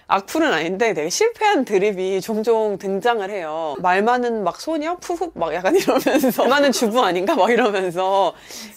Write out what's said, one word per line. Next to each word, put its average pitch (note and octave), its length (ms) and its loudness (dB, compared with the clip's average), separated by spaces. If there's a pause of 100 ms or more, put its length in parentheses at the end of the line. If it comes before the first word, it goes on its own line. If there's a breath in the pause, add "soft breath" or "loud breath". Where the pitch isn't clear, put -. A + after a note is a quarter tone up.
악플은 G3+ 480 0
아닌데 F#3 400 0
되게 D#3+ 160 -4
실패한 G#4 560 0
드립이 F#3+ 560 0
종종 A3 560 0
등장을 G3 500 -2
해요. D#3+ 520 -6
"말 F3+ 220 2
많은 A#3+ 400 0
막 E3+ 160 -2
소녀? D#4+ 380 -4
푸흡?" F4 420 -6
막 E3 140 -4
약간 F3+ 240 2
이러면서. C4 680 2
"말 - 40 2
많은 C#4 240 4
주부 A#3+ 320 0
아닌가?" F#3 300 0
막 G3+ 160 4
이러면서. F#3+ 840 0 (420 loud breath)